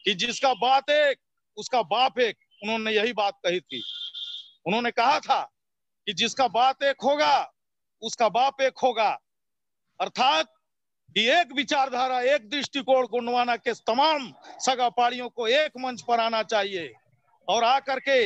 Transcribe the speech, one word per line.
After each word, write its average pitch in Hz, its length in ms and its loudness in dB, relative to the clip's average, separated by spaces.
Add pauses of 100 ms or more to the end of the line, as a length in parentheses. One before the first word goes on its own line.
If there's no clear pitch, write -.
कि 202 120 0
जिसका 240 400 0
बात 262 340 2
एक 294 280 2 (380)
उसका 220 280 -2
बाप 247 340 0
एक, 226 180 0 (260)
उन्होंने 220 300 -4
यही 214 220 0
बात 196 200 -2 (100)
कही 175 160 0
थी। 123 220 -12 (840)
उन्होंने 233 260 -2
कहा 262 280 2
था 240 200 0 (680)
कि 208 80 -6
जिसका 226 340 0
बात 254 340 2
एक 277 220 -2
होगा 285 460 2 (520)
उसका - 280 -2
बाप 254 300 0
एक 262 180 0
होगा, 220 320 2 (880)
अर्थात 269 460 0 (720)
कि 220 140 2
एक 320 220 2
विचारधारा, 254 680 -2
एक 247 280 0
दृष्टिकोण 262 560 0
गोंडवाना 240 500 0
के 233 180 -4
तमाम 269 580 0 (280)
सगा 254 300 0
पाड़ियों 247 380 -2
को 226 200 -6
एक 294 300 0
मंच 254 240 -8
पर 233 180 0
आना 226 240 0
चाहिए 196 480 -4 (560)
और 226 160 2
आकर 262 360 2
के 277 120 -2 (140)